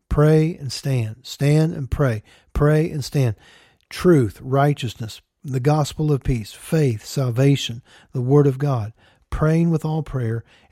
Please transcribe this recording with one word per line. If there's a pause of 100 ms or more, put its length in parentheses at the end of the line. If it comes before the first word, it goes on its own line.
Pray
and
stand.
Stand
and
pray. (320)
Pray
and
stand. (540)
Truth,
righteousness, (240)
the
gospel
of
peace,
faith,
salvation, (300)
the
Word
of
God, (360)
praying
with
all
prayer. (300)